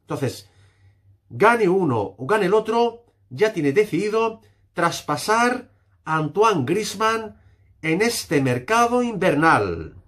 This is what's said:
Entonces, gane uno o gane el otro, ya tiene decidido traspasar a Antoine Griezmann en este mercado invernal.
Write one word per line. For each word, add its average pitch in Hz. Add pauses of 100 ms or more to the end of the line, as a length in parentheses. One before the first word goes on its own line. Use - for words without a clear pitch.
Entonces, - (800)
gane 214
uno 151
o 127
gane 208
el 180
otro, 233 (260)
ya 196
tiene 147
decidido 214 (320)
traspasar 214 (340)
a 156
Antoine 175
Griezmann 214 (400)
en 165
este 220
mercado 226
invernal. 147 (140)